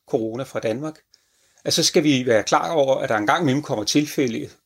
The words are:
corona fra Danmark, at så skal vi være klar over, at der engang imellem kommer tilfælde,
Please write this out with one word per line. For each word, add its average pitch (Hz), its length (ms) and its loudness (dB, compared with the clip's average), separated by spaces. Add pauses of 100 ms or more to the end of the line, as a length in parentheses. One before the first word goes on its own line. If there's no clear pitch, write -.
corona 117 360 -4
fra 117 160 -10
Danmark, 135 380 -6 (680)
at - 100 -2
så - 80 0
skal - 220 2
vi 131 220 2
være 110 160 4
klar 160 280 0
over, 139 260 2
at 98 120 -4
der 113 80 0
engang 131 260 0
imellem 139 200 2
kommer 113 220 -4
tilfælde, 143 640 -2 (180)